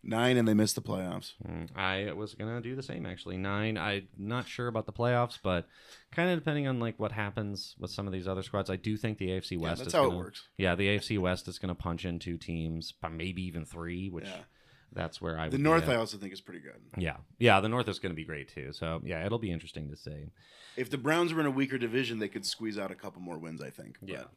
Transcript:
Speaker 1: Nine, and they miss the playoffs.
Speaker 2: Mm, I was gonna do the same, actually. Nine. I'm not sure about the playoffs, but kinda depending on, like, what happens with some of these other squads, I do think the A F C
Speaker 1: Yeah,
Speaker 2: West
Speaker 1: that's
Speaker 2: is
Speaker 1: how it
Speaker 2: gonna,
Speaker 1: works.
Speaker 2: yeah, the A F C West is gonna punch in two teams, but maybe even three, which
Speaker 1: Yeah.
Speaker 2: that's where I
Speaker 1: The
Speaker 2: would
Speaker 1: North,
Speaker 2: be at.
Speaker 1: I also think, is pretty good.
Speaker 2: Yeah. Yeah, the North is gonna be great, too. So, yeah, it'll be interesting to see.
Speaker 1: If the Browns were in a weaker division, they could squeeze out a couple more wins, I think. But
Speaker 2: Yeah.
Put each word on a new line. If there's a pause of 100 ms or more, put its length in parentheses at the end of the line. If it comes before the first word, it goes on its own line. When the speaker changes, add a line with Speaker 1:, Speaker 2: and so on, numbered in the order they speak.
Speaker 1:
Nine,
and
they
miss
the
playoffs. (140)
Speaker 2:
Mm,
I
was
gonna
do
the
same,
actually.
Nine.
I'm
not
sure
about
the
playoffs,
but (440)
kinda
depending
on,
like,
what
happens
with
some
of
these
other
squads,
I
do
think
the
A
F
C
Speaker 1:
Yeah,
Speaker 2:
West
Speaker 1:
that's
Speaker 2:
is
Speaker 1:
how
it
Speaker 2:
gonna,
Speaker 1:
works.
Speaker 2:
yeah,
the
A
F
C
West
is
gonna
punch
in
two
teams,
but
maybe
even
three,
which
Speaker 1:
Yeah. (480)
Speaker 2:
that's
where
I
Speaker 1:
The
Speaker 2:
would
Speaker 1:
North,
Speaker 2:
be
at.
Speaker 1:
I
also
think,
is
pretty
good. (160)
Speaker 2:
Yeah. (200)
Yeah,
the
North
is
gonna
be
great,
too.
So,
yeah,
it'll
be
interesting
to
see. (460)
Speaker 1:
If
the
Browns
were
in
a
weaker
division,
they
could
squeeze
out
a
couple
more
wins,
I
think.
But
Speaker 2:
Yeah. (120)